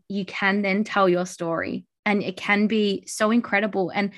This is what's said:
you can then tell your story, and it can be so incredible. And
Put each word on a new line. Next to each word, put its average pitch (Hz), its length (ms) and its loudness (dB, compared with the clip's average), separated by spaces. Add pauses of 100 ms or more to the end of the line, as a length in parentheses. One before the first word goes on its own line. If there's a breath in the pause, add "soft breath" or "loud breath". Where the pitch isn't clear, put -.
you 196 160 -4
can 202 360 0
then 196 220 0
tell 202 240 2
your 175 180 2
story, 165 600 -4 (200)
and 202 160 2
it 190 160 -4
can 208 300 2
be 202 400 0
so 220 240 0
incredible. 202 580 0
And 202 280 -2